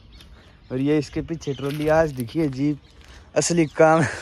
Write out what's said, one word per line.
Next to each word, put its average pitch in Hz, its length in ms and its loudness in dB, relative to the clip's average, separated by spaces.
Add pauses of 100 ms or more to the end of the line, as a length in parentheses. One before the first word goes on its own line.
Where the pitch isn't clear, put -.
(720)
और 127 80 -4
ये 147 180 2
इसके 151 260 -4
पीछे 147 300 -8
ट्रॉली 143 360 -6
आज 160 240 2
दिखी 127 260 -6
है 156 100 0
जीप 143 300 -2 (560)
असली 160 320 2
काम 160 360 4 (180)